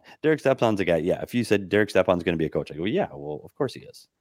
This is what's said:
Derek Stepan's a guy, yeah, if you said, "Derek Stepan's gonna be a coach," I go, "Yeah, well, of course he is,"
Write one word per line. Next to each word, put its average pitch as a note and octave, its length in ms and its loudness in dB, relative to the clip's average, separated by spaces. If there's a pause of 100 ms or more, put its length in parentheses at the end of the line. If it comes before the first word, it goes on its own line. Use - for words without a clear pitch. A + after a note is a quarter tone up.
(240)
Derek D3+ 160 2
Stepan's A#2+ 400 2
a F#2+ 60 -2
guy, E2+ 120 4
yeah, E2 240 -2
if D2 140 -8
you A#2+ 80 0
said, G2+ 240 0
"Derek G2+ 220 2
Stepan's F#2 340 2
gonna E2+ 140 0
be D#2+ 80 0
a D2 40 -2
coach," D#2 220 -4
I D2 40 -14
go, E2 100 -6
"Yeah, D3 260 -2
well, C#2+ 320 -10
of - 120 -20
course C3+ 180 -4
he C2+ 80 -16
is," - 260 -20 (140)